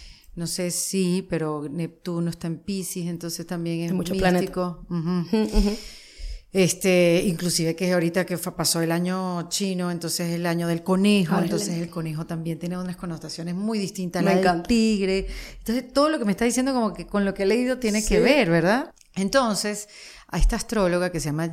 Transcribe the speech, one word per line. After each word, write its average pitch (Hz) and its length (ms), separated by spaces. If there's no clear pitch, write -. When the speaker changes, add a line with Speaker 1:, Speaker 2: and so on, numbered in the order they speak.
Speaker 1:
No 170 140
sé 175 240
si, 185 580
pero 156 400
Neptuno 170 600
está 170 180
en 165 100
Piscis, 180 500
entonces 170 380
también 170 360
es 170 80
Speaker 2:
Hay 185 60
muchos 180 200
Speaker 1:
místico. 180 720
Speaker 2:
planetas. 175 420
Speaker 1:
Ujú. 220 60
Speaker 2:
Ujú, 214 120
ujú. 208 180
Speaker 1:
Este, 180 720
inclusive 165 500
que 180 160
ahorita 175 340
que 180 100
fa-, 175 200
pasó 165 260
el 165 80
año 180 600
chino, 180 420
entonces 170 420
el 170 120
año 170 200
del 170 160
conejo, 190 520
Speaker 2:
Ábrele. 170 180
Speaker 1:
entonces - 280
el 170 100
conejo 160 360
también 165 320
tiene 175 180
unas 180 200
connotaciones 170 580
muy 214 240
distintas, 180 440
Speaker 2:
Me 190 80
Speaker 1:
la 190 40
del 185 100
Speaker 2:
encanta. 170 220
Speaker 1:
tigre. 196 640
Entonces 247 340
todo 285 160
lo 311 100
que 233 60
me 202 80
está 190 120
diciendo 254 300
como 220 180
que 170 140
con 202 180
lo 196 100
que 196 100
he - 20
leído 247 320
tiene 214 240
que 208 140
Speaker 2:
Sí. 214 40
Speaker 1:
ver, 240 300
¿verdad? 190 420
Entonces, 208 720
a - 120
esta 196 180
astróloga 180 560
que 165 80
se 139 60
llama 156 260